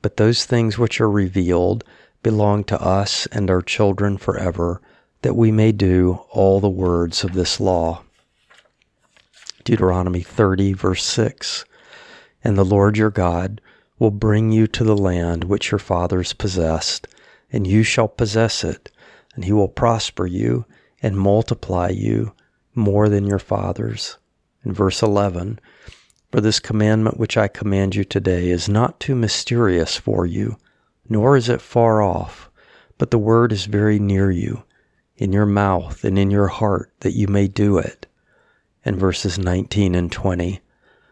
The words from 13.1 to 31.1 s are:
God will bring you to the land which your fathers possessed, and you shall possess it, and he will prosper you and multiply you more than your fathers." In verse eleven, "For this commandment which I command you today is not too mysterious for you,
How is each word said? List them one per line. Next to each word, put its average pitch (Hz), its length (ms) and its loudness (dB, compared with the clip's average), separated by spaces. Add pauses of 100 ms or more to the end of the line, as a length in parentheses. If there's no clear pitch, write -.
God 92 500 -2 (380)
will 113 120 4
bring 107 400 0
you 110 180 4
to - 140 -4
the 107 140 4
land 87 480 0
which 98 260 -2
your 107 80 0
fathers 90 540 -2
possessed, 82 720 -4 (460)
and 104 140 -2
you 104 160 4
shall 110 260 0
possess 110 560 -2
it, - 260 -8 (440)
and - 100 -10
he 95 80 0
will 101 160 2
prosper 113 580 -2
you 113 380 -2 (380)
and 98 160 -2
multiply 98 720 0
you 107 420 -2 (420)
more 104 360 2
than 101 160 2
your 101 120 0
fathers." 101 800 -6 (480)
In 101 80 -4
verse 92 300 0
eleven, 101 560 -2 (720)
"For 117 80 0
this 107 200 0
commandment 107 580 0
which 113 180 -4
I 107 100 2
command 98 480 -2
you 101 100 -2
today 92 440 -2
is 90 220 -2
not 113 300 0
too 139 140 -4
mysterious 110 800 0
for 101 280 -2
you, 101 320 -4 (540)